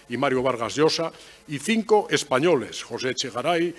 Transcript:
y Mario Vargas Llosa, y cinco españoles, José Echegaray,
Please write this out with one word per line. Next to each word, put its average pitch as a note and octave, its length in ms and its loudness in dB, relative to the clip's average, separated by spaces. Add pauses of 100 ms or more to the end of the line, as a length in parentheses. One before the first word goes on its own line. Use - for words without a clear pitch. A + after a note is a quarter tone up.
(100)
y A#2+ 60 -6
Mario B2+ 280 0
Vargas A#2 320 -2
Llosa, D#3+ 360 2 (360)
y C#3 100 -8
cinco G#3+ 540 2
españoles, C3+ 720 0
José A#2+ 260 -6
Echegaray, D#3 680 -2